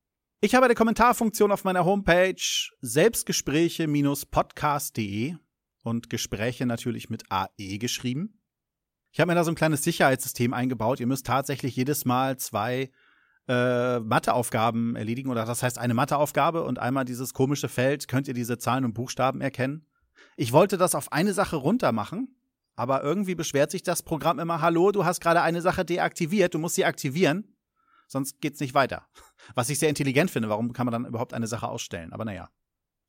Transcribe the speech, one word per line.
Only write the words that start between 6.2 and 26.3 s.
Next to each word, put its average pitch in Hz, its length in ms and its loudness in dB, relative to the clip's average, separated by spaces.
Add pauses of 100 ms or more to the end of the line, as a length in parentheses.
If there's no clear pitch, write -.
natürlich 117 440 -4
mit 110 200 -10
A 95 280 -2
E 98 220 -8
geschrieben. 127 640 -6 (720)
Ich 143 60 2
habe 170 100 2
mir 170 40 2
da 170 100 4
so 170 60 0
ein 156 40 -2
kleines 156 260 0
Sicherheitssystem 135 720 0
eingebaut. 123 460 -2
Ihr 120 80 -2
müsst 131 180 -2
tatsächlich 131 480 -2
jedes 127 300 -2
Mal 131 320 0
zwei, 127 560 -4 (560)
äh, 123 540 2
Matheaufgaben 117 960 0
erledigen. 117 320 -6
Oder 113 160 -2
das 120 180 -4
heißt, 123 140 -2
eine 120 160 0
Matheaufgabe 147 680 0
und 131 160 -4
einmal 127 260 0
dieses 123 280 -8
komische 135 360 0
Feld, 139 400 0
könnt 139 180 -2
ihr 139 60 -6
diese 120 240 -2
Zahlen 127 260 0
und 117 100 0
Buchstaben 131 460 -2
erkennen? 139 480 -4 (480)
Ich 117 160 -2
wollte 190 260 6
das 170 180 2
auf - 180 -6
eine 185 200 2
Sache 185 220 -2
runter 156 380 2
machen, 151 420 -4 (400)
aber 131 280 0
irgendwie 185 320 -2
beschwert 151 360 0
sich 185 120 -6
das 175 200 -2
Programm 160 340 0
immer, 165 220 -2
"Hallo, 170 320 4
du 196 140 0
hast 175 160 0
gerade 170 200 4
eine 165 200 2
Sache 175 240 0
deaktiviert, 175 680 0